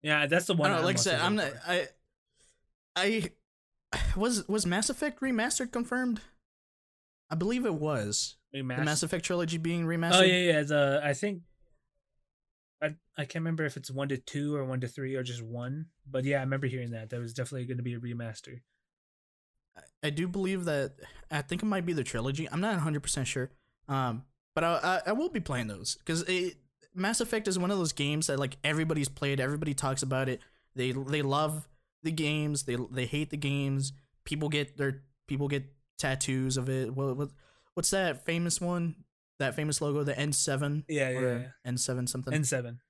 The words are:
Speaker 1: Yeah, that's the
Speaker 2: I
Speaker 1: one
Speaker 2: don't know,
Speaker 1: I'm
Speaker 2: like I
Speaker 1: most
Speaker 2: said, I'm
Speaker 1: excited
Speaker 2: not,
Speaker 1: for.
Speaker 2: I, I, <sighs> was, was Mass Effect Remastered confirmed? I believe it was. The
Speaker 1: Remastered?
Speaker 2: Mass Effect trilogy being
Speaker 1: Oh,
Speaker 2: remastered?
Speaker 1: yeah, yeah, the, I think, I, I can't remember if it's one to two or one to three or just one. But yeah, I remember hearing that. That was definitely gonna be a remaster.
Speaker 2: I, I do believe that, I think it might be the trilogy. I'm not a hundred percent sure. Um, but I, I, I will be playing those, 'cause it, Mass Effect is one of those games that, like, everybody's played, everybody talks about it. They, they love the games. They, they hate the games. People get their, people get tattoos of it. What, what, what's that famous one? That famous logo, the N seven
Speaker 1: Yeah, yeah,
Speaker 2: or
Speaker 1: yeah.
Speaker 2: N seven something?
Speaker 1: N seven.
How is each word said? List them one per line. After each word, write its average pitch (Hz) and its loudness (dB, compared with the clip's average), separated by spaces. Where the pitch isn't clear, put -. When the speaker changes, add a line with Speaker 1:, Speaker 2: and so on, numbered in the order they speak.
Speaker 1:
Yeah, 147 4
that's 170 4
the 202 2
Speaker 2:
I 170 4
Speaker 1:
one - 6
Speaker 2:
don't 196 4
know, - 4
Speaker 1:
I'm 160 4
Speaker 2:
like 185 4
I - 2
Speaker 1:
most - 4
Speaker 2:
said, 165 4
I'm 180 4
Speaker 1:
excited 147 0
Speaker 2:
not, 113 -14
Speaker 1:
for. 165 -8
Speaker 2:
I, 180 2
I, 196 2
<sighs> - 2
was, 214 2
was 202 2
Mass 180 2
Effect - -2
Remastered 247 0
confirmed? 240 0
I 160 -4
believe 233 2
it 196 2
was. 135 0
The 139 -6
Speaker 1:
Remastered? 127 -2
Speaker 2:
Mass 151 2
Effect 170 -2
trilogy 170 0
being 165 0
Speaker 1:
Oh, - 0
Speaker 2:
remastered? 170 6
Speaker 1:
yeah, 180 6
yeah, 151 4
the, 143 4
I 147 2
think, 190 -2
I, 151 -2
I 147 -4
can't - -10
remember 165 0
if 143 -2
it's 131 -10
one 139 -2
to 135 0
two 147 -2
or 139 -2
one 131 -2
to 127 -4
three 131 -6
or 127 -2
just 120 -8
one. 123 -6
But 135 0
yeah, 139 4
I 135 2
remember 135 0
hearing 123 -4
that. 110 -8
That 120 -4
was 117 -6
definitely 127 -6
gonna 123 -4
be 123 -4
a 117 -6
remaster. 120 -8
Speaker 2:
I, - -20
I - 0
do 156 -2
believe 185 -2
that, 139 0
I 151 -2
think 170 -4
it 214 0
might 190 0
be 175 0
the 143 0
trilogy. 135 -4
I'm 156 -2
not 208 0
a 175 0
hundred 151 0
percent 131 -2
sure. 127 -4
Um, 131 -2
but 160 0
I, 170 2
I, - -2
I - 2
will 311 0
be 302 -2
playing 127 -2
those, 101 -6
'cause 165 0
it, 180 0
Mass 196 0
Effect 220 0
is 185 0
one 180 2
of 202 2
those 170 0
games 147 0
that, 139 0
like, 139 -2
everybody's 151 2
played, 139 0
everybody 147 0
talks 135 0
about 131 0
it. 127 -4
They, 127 0
they 139 0
love 151 0
the 160 -2
games. 151 0
They, 120 -2
they 127 0
hate 147 -2
the - -6
games. 139 0
People 147 -2
get 143 -2
their, 135 -2
people 143 -2
get 139 -2
tattoos 131 0
of 127 -2
it. 131 -2
What, 135 -2
what, 143 -4
what's - 0
that 185 0
famous 170 0
one? 175 0
That 139 0
famous 151 0
logo, 147 0
the 139 -2
N 147 0
seven 143 0
Speaker 1:
Yeah, 143 0
yeah, 127 -2
Speaker 2:
or 127 0
Speaker 1:
yeah. 127 -8
Speaker 2:
N 123 -2
seven 123 -2
something? 131 -4
Speaker 1:
N 151 2
seven. 123 -2